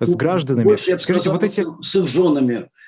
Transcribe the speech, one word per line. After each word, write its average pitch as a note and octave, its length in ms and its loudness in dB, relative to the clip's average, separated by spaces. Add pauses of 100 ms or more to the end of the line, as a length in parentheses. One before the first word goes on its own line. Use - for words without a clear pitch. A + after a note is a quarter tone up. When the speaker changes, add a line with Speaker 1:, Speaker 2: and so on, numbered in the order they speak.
Speaker 1:
с A#2 80 0
Speaker 2:
Ну, - 80 2
Speaker 1:
гражданами. C3+ 480 0
Speaker 2:
больше, G3+ 240 2
я F3+ 80 0
бы - 60 -8
Speaker 1:
Скажите, F3+ 220 0
Speaker 2:
сказал, E3+ 140 0
Speaker 1:
вот G#3+ 60 0
эти G3+ 220 -2 (200)
Speaker 2:
с - 100 -2
их F#3 120 2
жёнами, C3+ 640 0 (180)